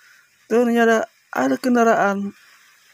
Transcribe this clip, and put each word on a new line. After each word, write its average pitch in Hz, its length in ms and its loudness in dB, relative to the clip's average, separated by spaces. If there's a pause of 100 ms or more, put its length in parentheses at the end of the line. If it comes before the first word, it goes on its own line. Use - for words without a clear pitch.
(460)
ternyata 233 600 0 (280)
ada 262 240 -2
kendaraan 202 720 0 (600)